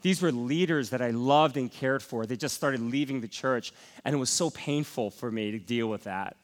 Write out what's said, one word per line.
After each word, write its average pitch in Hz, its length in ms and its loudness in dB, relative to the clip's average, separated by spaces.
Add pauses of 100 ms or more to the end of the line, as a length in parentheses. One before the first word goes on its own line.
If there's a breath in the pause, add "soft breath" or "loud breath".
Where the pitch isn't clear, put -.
These 185 220 2
were 165 100 4
leaders 143 580 2
that 123 120 0
I 120 80 0
loved 135 480 6
and 127 120 -2
cared 131 320 0
for. 113 240 -4
They 120 100 -4
just 123 200 -4
started 135 240 0
leaving 131 400 -2
the 113 80 -8
church, 127 440 -2 (320 loud breath)
and 143 100 0
it 143 40 0
was 131 120 0
so 170 200 0
painful 143 600 -4
for 120 200 -8
me 107 220 -2
to 110 60 -6
deal 113 300 -2
with 104 160 -6
that. 98 400 -6